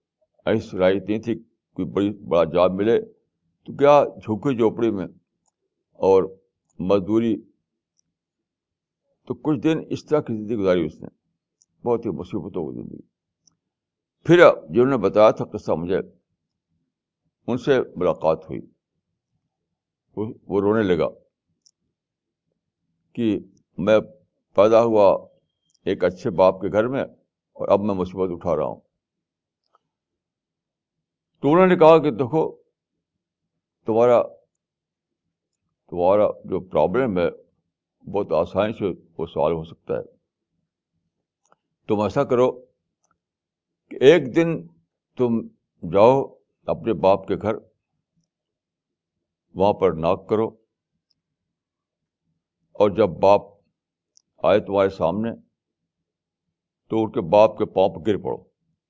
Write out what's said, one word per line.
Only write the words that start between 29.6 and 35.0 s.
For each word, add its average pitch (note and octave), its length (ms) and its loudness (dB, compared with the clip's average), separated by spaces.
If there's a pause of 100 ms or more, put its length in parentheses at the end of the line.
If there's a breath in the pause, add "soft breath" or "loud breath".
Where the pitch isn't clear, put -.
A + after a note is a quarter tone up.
تو C#3 100 0
انہوں F#3 160 6
نے F3+ 80 4
کہا E3 220 8
کہ D3 140 0
دیکھو، C3+ 440 -4 (1300)
تمہارا، A#2 380 2 (1700)